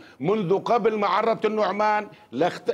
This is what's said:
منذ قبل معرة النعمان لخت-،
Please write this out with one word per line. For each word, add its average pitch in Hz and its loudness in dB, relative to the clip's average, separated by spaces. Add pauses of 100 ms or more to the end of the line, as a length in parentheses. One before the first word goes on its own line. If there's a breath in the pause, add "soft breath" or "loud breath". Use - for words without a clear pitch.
(200 loud breath)
منذ 190 0
قبل 220 0
معرة 202 0
النعمان 208 0 (260 loud breath)
لخت-، 165 -2